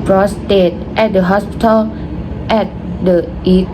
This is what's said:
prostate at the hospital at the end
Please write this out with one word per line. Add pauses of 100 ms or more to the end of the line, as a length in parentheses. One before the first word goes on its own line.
prostate (240)
at
the
hospital (640)
at (380)
the (160)
end